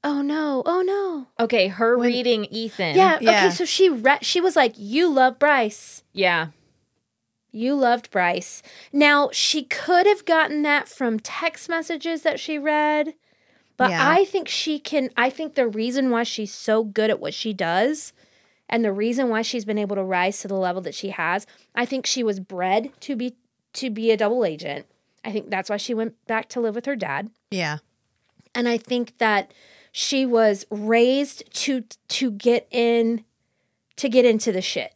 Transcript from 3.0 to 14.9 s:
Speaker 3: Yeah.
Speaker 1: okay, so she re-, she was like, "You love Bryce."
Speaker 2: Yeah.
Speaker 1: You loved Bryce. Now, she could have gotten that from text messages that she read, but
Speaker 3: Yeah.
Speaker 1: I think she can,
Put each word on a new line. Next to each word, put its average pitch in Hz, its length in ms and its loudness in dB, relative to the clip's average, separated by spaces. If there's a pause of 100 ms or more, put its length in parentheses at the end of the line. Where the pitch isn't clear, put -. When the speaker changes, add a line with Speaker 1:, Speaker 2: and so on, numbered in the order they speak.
Speaker 3:
Yeah. 214 260 6
Speaker 1:
okay, 175 40 4
so 180 140 -2
she 370 240 4
re-, 262 340 4
she - 180 0
was 359 140 2
like, 254 220 4
"You 240 320 0
love 262 320 4
Bryce." 262 720 0
Speaker 2:
Yeah. 170 360 0 (1080)
Speaker 1:
You 254 200 -2
loved 247 340 0
Bryce. 180 520 -2 (300)
Now, 294 380 4
she - 320 -2
could 359 440 2
have 415 180 4
gotten 311 380 2
that 294 260 0
from 226 320 -4
text - 480 -8
messages 330 540 -4
that 311 180 0
she 311 180 -6
read, 302 560 0 (640)
but 254 140 2
Speaker 3:
Yeah. 175 200 2
Speaker 1:
I 370 140 6
think 381 240 -4
she 302 320 -4
can, 269 360 -2